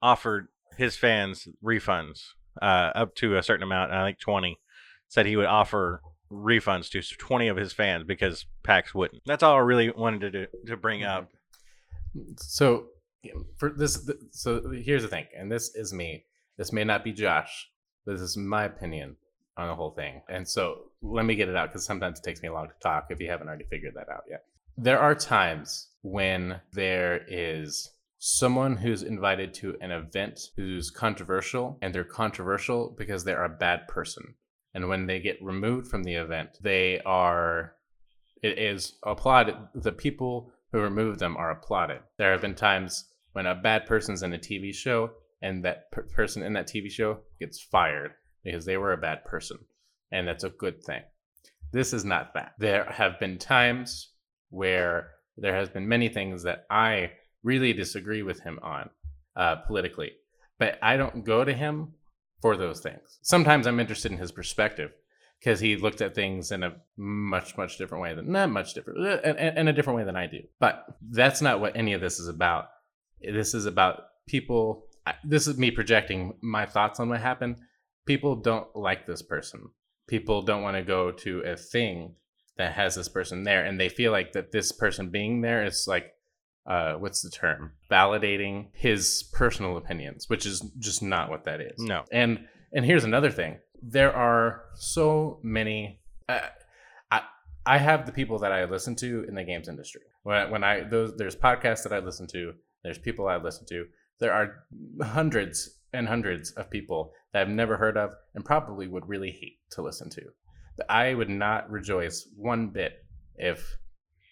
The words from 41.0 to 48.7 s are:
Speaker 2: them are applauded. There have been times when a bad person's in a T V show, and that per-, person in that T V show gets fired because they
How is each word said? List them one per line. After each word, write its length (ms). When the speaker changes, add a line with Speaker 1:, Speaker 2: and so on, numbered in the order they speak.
Speaker 2:
them 180
are 140
applauded. 500
There 160
have 80
been 140
times 580
when 140
a 80
bad 320
person's 360
in 100
a 60
T 200
V 140
show, 400
and 220
that 260
per-, 120
person 280
in 120
that 120
T 140
V 100
show 300
gets 200
fired 540
because 200
they 120